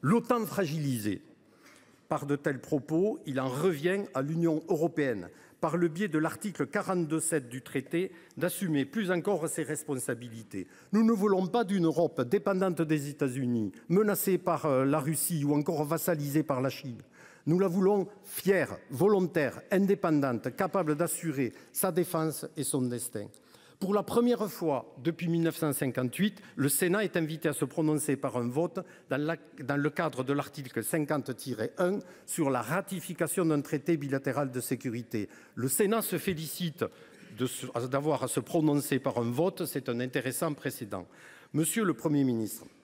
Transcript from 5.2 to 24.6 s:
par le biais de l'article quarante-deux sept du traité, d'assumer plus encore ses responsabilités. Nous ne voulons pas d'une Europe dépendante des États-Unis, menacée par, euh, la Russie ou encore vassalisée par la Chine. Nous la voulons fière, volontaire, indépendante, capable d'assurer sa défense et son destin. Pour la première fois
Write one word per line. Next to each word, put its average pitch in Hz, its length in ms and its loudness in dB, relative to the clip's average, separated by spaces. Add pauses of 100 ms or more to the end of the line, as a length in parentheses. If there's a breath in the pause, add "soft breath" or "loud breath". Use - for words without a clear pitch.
par 160 160 0
le 175 100 4
biais 170 220 -2
de 156 100 0
l'article 156 480 -2
quarante-deux 175 540 0
sept 147 280 -2
du 131 140 -10
traité, 165 480 -4 (260 loud breath)
d'assumer 165 480 0
plus 185 280 -2
encore 170 360 0
ses 156 140 -4
responsabilités. 120 1040 -6 (240 loud breath)
Nous 220 140 4
ne 226 80 6
voulons 190 340 2
pas 233 160 0
d'une 190 220 0
Europe 160 380 2
dépendante 185 600 2
des 151 280 0
États-Unis, 123 600 0 (180 loud breath)
menacée 190 500 4
par, 170 280 0
euh, 131 180 4
la 139 140 4
Russie 151 460 0
ou 143 100 4
encore 147 300 2
vassalisée 151 580 0
par 139 180 0
la 131 100 0
Chine. 123 320 -10 (440 loud breath)
Nous 170 140 4
la 196 80 4
voulons 190 400 4 (160)
fière, 170 520 0 (140)
volontaire, 160 680 4 (100)
indépendante, 156 840 2
capable 175 400 0
d'assurer 143 560 -2 (200 loud breath)
sa 190 200 0
défense 160 520 0 (120)
et 147 80 -4
son 135 180 0
destin. 117 460 -4 (500 loud breath)
Pour 190 160 0
la 202 80 2
première 233 480 2
fois 147 520 -2